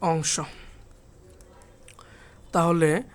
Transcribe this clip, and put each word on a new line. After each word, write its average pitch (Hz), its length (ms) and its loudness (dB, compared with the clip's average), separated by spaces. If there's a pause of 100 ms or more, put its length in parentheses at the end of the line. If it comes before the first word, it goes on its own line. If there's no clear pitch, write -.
অংশ। 165 380 -2 (2000)
তাহলে 170 520 2 (120)